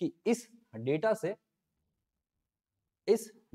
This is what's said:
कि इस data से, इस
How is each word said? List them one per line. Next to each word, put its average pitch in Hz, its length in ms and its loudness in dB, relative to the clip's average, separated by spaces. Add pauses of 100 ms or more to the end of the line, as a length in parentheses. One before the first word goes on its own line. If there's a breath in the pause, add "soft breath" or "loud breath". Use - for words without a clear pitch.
कि - 120 -2 (140)
इस 233 220 0 (280)
data 151 380 0
से, 185 200 -4 (1700)
इस 220 240 2 (240)